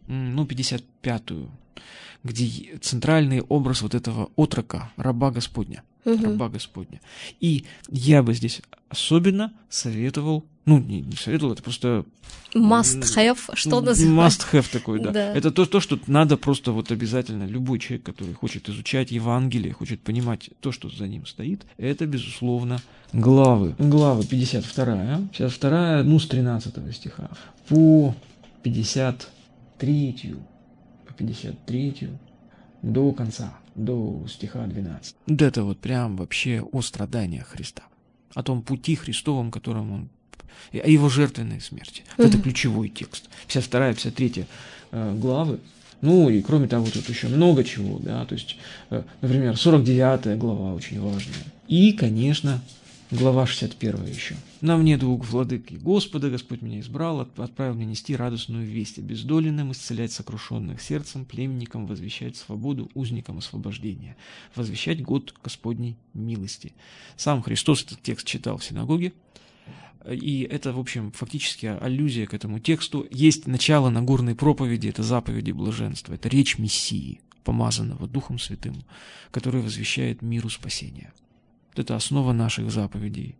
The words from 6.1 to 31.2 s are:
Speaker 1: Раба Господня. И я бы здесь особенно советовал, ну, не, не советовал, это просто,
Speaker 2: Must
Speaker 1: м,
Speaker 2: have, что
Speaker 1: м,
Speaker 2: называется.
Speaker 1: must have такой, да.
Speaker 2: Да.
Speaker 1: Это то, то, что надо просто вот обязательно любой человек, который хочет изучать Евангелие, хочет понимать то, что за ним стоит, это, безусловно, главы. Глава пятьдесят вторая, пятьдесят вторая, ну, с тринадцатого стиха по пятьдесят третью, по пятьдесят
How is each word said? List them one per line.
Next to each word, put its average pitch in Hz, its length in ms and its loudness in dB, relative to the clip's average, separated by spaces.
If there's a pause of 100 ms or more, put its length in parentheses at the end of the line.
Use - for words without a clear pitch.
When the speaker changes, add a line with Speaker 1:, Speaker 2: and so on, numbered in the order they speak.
Speaker 1:
Раба 208 240 -2
Господня. - 520 -12 (380)
И 160 260 0 (240)
я 139 360 6
бы 113 100 2
здесь 117 260 -4 (280)
особенно 196 640 0 (180)
советовал, 143 720 -2 (200)
ну, 151 160 10
не, 101 200 -4
не 65 140 -8
советовал, 147 380 -2
это - 100 -10
просто, 120 420 -2 (500)
Speaker 2:
Must 226 420 6
Speaker 1:
м, - 60 -4
Speaker 2:
have, 233 360 4 (160)
что 151 240 2
Speaker 1:
м, 143 60 2
Speaker 2:
называется. 160 560 6
Speaker 1:
must - 120 -8
have 139 200 6
такой, 113 280 -2
да. 104 120 -2
Speaker 2:
Да. 104 200 0
Speaker 1:
Это 151 200 2
то, 180 120 6
то, 196 160 4
что - 180 0 (100)
надо 147 280 6
просто 131 360 0
вот 110 180 -2
обязательно 113 560 -2
любой 127 320 -2
человек, - 260 -8
который 95 300 -10
хочет - 340 -8
изучать 123 440 -4
Евангелие, 120 600 -2
хочет - 280 -8
понимать 117 500 -4 (100)
то, 135 120 -4
что - 180 -12
за 101 160 -10
ним 104 180 -10
стоит, 175 400 -8 (120)
это, 143 300 -4
безусловно, 123 760 -4 (300)
главы. 117 640 6
Глава 143 460 6
пятьдесят 123 400 0
вторая, 117 640 -2
пятьдесят 127 240 -2
вторая, 156 500 2
ну, 151 160 8
с 156 80 0
тринадцатого 123 640 -2
стиха - 380 -12 (380)
по 156 440 8 (520)
пятьдесят 123 640 -2 (480)
третью, 143 640 -2 (640)
по - 80 -18
пятьдесят - 500 -8